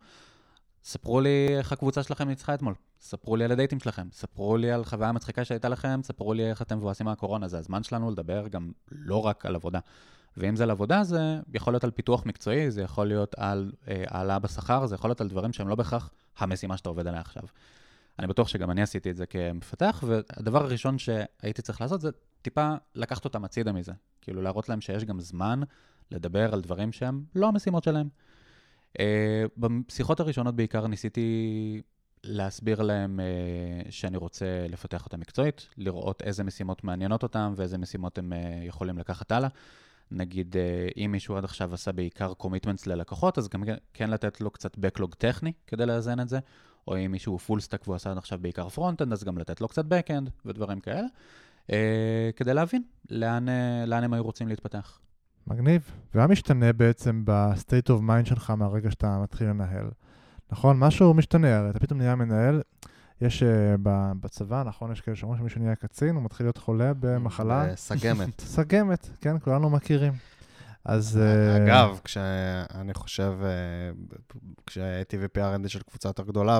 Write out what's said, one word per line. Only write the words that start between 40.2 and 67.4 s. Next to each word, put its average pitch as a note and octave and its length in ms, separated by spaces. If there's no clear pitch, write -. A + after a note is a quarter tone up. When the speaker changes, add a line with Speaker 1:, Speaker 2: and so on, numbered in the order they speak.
Speaker 1:
אה, F2+ 300
אם G#2 140
מישהו G2 260
עד G2 60
עכשיו F#2 300
עשה F2+ 180
בעיקר F#2 500
commitments F#2+ 440
ללקוחות, F#2 520
אז G#2+ 120
גם G2 160
כן, G#2+ 100
כן A2 160
לתת G#2+ 320
לו G#2+ 100
קצת - 240
backlog F#2+ 420
טכני D#3+ 360
כדי A#2 180
לאזן A#2+ 340
את B2 100
זה, C3 100
או F#2+ 100
אם F#2+ 140
מישהו F#2+ 360
הוא G#2+ 100
full G2+ 60
stack - 220
והוא F#2+ 100
עשה F#2+ 160
עד F#2 60
עכשיו F#2 240
בעיקר F2+ 260
front-end, D#3 440
אז G#2 120
גם F#2 140
לתת E2 240
לו A2+ 60
קצת D#3 180
back-end D#3 440
ודברים G2+ 340
כאלה, D#3+ 280
אה, A2 640
כדי B2+ 180
להבין E3+ 300
לאן, A#2 400
אה, B2 380
לאן A#2 160
הם A#2+ 100
היו A#2 100
רוצים A2+ 240
להתפתח. G#2 520
Speaker 2:
מגניב. C#3+ 440
ומה A#2 120
משתנה B2 460
בעצם A2+ 520
ב-state G#2 640
of A#2 120
mind A2+ 240
שלך A2+ 320
מהרגע G#2+ 340
שאתה G2+ 320
מתחיל G#2+ 240
לנהל? G2+ 420
נכון? C3+ 280
משהו D#3+ 340
משתנה, D#3 440
הרי G#2 120
אתה G#2 100
פתאום C#3+ 200
נהיה B2 160
מנהל, B2 460
יש, A#2+ 220
אה, G#2+ 400
ב-, G2 280
בצבא, G#2 420
נכון? A2+ 280
יש A2 100
כאלה A2 140
שאומרים A2+ 240
שמישהו A#2 220
נהיה A2 140
קצין, D3+ 400
הוא C#3 80
מתחיל A#2 220
להיות A#2+ 120
חולה A#2 420
במחלה. B2 720